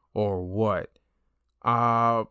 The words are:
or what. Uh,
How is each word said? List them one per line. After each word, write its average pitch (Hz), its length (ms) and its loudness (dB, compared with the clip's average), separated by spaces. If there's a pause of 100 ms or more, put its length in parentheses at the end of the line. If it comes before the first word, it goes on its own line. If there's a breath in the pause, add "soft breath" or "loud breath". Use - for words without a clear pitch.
(120)
or 101 320 -4
what. 98 460 -4 (720)
Uh, 117 680 2